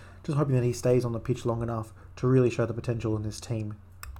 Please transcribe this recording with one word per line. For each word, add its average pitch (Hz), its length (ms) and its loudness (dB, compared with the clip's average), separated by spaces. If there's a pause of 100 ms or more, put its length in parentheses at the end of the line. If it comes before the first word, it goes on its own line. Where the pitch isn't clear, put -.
(240)
Just 147 140 -2
hoping 139 180 2
that 123 80 4
he 123 100 2
stays 123 320 2
on 117 60 -4
the 113 80 -4
pitch - 260 -4
long 117 160 -2
enough 113 320 -6 (240)
to 127 100 0
really 127 220 8
show 113 160 0
the 113 80 -2
potential 113 420 -2
in 107 60 -2
this 107 180 -8
team. 107 360 -6 (440)